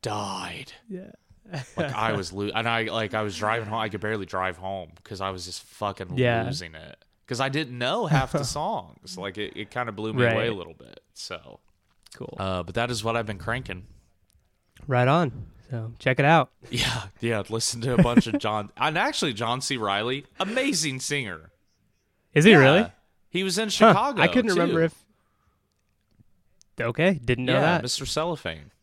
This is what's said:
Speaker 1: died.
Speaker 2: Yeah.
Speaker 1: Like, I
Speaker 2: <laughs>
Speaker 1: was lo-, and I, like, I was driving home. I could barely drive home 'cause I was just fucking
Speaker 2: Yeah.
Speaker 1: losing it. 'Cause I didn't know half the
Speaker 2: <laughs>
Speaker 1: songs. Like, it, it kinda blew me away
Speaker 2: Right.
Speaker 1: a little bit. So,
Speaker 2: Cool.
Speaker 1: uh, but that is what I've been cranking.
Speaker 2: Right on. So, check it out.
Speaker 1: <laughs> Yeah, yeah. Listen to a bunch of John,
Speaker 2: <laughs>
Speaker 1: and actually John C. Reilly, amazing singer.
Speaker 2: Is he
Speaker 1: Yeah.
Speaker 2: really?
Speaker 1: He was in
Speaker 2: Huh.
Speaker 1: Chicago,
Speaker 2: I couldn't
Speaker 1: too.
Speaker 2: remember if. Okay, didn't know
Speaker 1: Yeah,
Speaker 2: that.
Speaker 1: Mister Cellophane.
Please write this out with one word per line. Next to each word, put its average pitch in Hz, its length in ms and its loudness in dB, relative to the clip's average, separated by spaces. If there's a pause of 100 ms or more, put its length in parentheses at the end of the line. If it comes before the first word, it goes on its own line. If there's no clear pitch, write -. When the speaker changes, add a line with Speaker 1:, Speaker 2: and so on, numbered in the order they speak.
Speaker 1:
died. 95 720 -8 (160)
Speaker 2:
Yeah. 190 220 -14 (640)
Speaker 1:
Like, 143 180 -4
I 110 180 0
Speaker 2:
<laughs> - 20 0
Speaker 1:
was 92 180 -6
lo-, 101 220 -4
and 113 140 0
I, 117 160 0
like, 110 300 -4
I 107 80 0
was 101 140 -4
driving 107 320 -2
home. 110 100 -6
I 110 100 -2
could 98 120 -6
barely 107 260 -4
drive 92 300 -4
home 92 340 -10 (140)
'cause 98 160 -12
I 95 100 -4
was 92 160 -10
just 90 180 -14
fucking 98 540 -8
Speaker 2:
Yeah. 117 260 2
Speaker 1:
losing 117 300 -8
it. 78 220 -18 (300)
'Cause 120 140 -6
I 135 80 0
didn't 135 300 -6
know 170 280 -2
half 139 260 2
the 143 120 -2
Speaker 2:
<laughs> - 0 -
Speaker 1:
songs. 127 760 -8
Like, 95 200 -8
it, 107 180 -6
it 104 140 -12
kinda 120 220 -6
blew 110 200 -6
me 123 120 2
away 113 100 2
Speaker 2:
Right. 110 160 -2
Speaker 1:
a 110 40 -4
little 82 200 -12
bit. - 260 -20 (140)
So, - 460 -14 (540)
Speaker 2:
Cool. - 240 -14
Speaker 1:
uh, 95 240 -2
but 90 120 -10
that 117 160 -2
is 113 140 -4
what 113 120 0
I've 113 100 -2
been 104 120 -8
cranking. 113 460 -6 (1040)
Speaker 2:
Right 123 220 2
on. 165 380 0 (240)
So, 117 280 -8
check 131 200 0
it 143 60 4
out. 139 260 6 (100)
Speaker 1:
<laughs> - 100 -18
Yeah, 117 340 -2 (160)
yeah. 113 280 -2
Listen 113 340 -4
to 123 120 0
a 120 80 8
bunch 123 240 4
of 180 120 -4
John, 107 340 -2
Speaker 2:
<laughs> - 40 -20
Speaker 1:
and 156 220 0
actually 202 340 -2
John 117 280 -4
C. 135 160 -4
Reilly, 113 500 -2 (140)
amazing 190 600 -2
singer. 95 500 -6 (840)
Speaker 2:
Is 147 100 6
he 214 80 12
Speaker 1:
Yeah. 170 60 12
Speaker 2:
really? 147 340 6 (380)
Speaker 1:
He 185 140 -4
was 185 140 -2
in 220 100 -2
Speaker 2:
Huh. - 20 -6
Speaker 1:
Chicago, 220 520 6
Speaker 2:
I 170 60 6
couldn't 226 260 2
Speaker 1:
too. 175 60 2
Speaker 2:
remember 165 220 2
if. 165 120 0 (1900)
Okay, 147 440 2
didn't 123 200 0
know 127 100 2
Speaker 1:
Yeah, 135 60 6
Speaker 2:
that. 160 220 4
Speaker 1:
Mister 127 240 -4
Cellophane. 127 640 -4 (120)